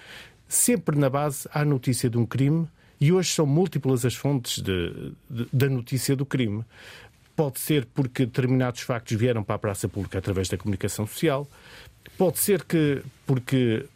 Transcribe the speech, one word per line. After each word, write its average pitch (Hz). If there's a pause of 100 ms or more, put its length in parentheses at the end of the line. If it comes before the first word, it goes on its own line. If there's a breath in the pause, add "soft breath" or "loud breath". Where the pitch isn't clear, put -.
(500 loud breath)
Sempre 165
na 139
base 143
há 147
notícia 131
de 117
um 113
crime 151 (320 soft breath)
e 143
hoje 180
são 160
múltiplas 135
as 120
fontes 139
de, 95 (180)
de, 117
da 139
notícia 131
do 135
crime. 113 (720 loud breath)
Pode 147
ser 147
porque 131
determinados 127
factos 117
vieram 113
para 107
a 101
praça 98
pública 95
através 92
da 95
comunicação 104
social. 143 (720 loud breath)
Pode 180
ser 196
que 147 (240)
porque 127